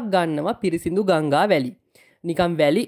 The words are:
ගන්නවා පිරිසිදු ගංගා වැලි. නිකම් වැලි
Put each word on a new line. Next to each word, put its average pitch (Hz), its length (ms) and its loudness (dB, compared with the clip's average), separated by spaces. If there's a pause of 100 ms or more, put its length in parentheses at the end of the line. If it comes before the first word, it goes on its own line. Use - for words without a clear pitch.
ගන්නවා 170 480 -2
පිරිසිදු 175 480 -2
ගංගා 156 420 2
වැලි. 143 260 0 (520)
නිකම් 170 320 -2
වැලි 156 320 2